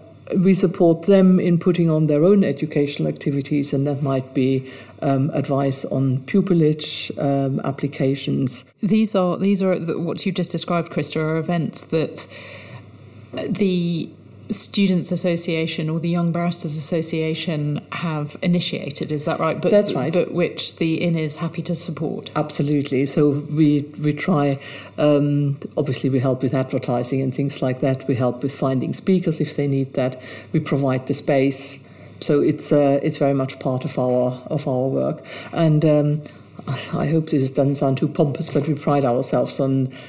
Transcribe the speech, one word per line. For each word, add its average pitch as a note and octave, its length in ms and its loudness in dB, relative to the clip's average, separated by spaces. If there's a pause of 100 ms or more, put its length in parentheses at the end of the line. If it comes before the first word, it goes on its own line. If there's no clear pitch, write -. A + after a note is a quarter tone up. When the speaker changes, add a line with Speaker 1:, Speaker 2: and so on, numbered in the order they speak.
(380)
Speaker 1:
we F#3+ 160 6
support E3+ 500 4
them F#3+ 340 8
in F3 200 4
putting E3+ 320 2
on D#3 160 4
their D3+ 180 4
own G3 200 6
educational C#3+ 640 0
activities, C#3+ 640 -2
and C#3 140 0
that C#3+ 160 -2
might C3+ 320 -2
be, C3 360 0 (320)
um, C#3 320 2
advice C#3 520 0
on C3 340 0
pupillage, E3 1000 0
um, C#3 420 0
applications. C#3 1040 -2 (160)
Speaker 2:
These G#3+ 340 2
are, F#3 220 2
these G3 260 2
are F#3 160 2
the, D#3+ 200 -4
what E3 260 -4
you F#3+ 80 0
just F3+ 180 -2
described, E3+ 400 -2
Krista, - 260 -4
are D#3+ 200 0
events E3 460 -2
that - 440 -4 (1080)
the F3 760 -2 (420)
Students' F#3+ 600 0
Association E3 800 -2
or E3 100 -2
the E3 100 -2
Young E3+ 220 0
Barristers' E3+ 460 -2
Association D#3+ 1160 -2
have D3+ 500 -4
initiated, D#3 680 -2
is D3+ 140 -4
that - 160 -2
right? C#3 200 0
But F3+ 100 2
Speaker 1:
That's G#3 240 4
right. D#3+ 180 -2
Speaker 2:
but F3 200 0
which - 440 -4
the E3 260 0
inn E3+ 140 2
is D#3 200 -4
happy E3 260 -6
to F3 120 -4
support. - 640 -6
Speaker 1:
Absolutely. C#3+ 680 0
So D3 240 4
we, D3 500 2 (200)
we D3 120 2
try, C#3+ 460 0 (400)
um, C#3+ 600 2 (200)
obviously C3+ 320 -2
we C3 100 2
help B2+ 220 0
with B2 100 0
advertising C3 720 -2
and C3 120 -2
things C#3 280 -2
like C3 180 -2
that. C3 260 0
We C3+ 100 2
help A#2+ 260 -2
with C#3 120 -4
finding C3 380 -2
speakers F3+ 480 0
if D#3 160 -2
they C#3+ 100 0
need C3+ 280 0
that. B2+ 260 -2 (320)
We D#3+ 80 2
provide C3+ 460 0
the C#3+ 80 -2
space. C#3 680 0 (380)
So D3 220 2
it's, D#3 280 0
uh, C#3+ 320 4
it's - 140 -2
very C#3 180 2
much C3 260 -4
part B2+ 260 -2
of C3+ 120 -4
our, B2+ 480 0
of - 220 -4
our C3 200 0
work. C3+ 360 -2 (280)
And, D#3 320 4
um, D3+ 380 4 (720)
I C3 140 -2
hope D#3+ 200 2
this C3+ 220 0
doesn't C#3 240 2
sound C3+ 240 0
too D3+ 100 0
pompous, D3 400 0
but C#3+ 180 0
we D#3+ 80 0
pride C#3+ 300 0
ourselves B2+ 560 0
on, C3+ 320 0 (160)